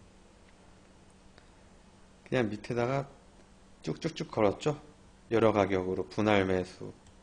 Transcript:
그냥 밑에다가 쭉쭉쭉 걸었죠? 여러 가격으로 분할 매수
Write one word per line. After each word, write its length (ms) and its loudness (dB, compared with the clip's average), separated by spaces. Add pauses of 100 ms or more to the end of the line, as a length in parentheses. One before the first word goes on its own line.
(2250)
그냥 220 0
밑에다가 580 -4 (720)
쭉쭉쭉 500 -6
걸었죠? 480 0 (520)
여러 220 4
가격으로 560 2
분할 360 2
매수 480 -2 (300)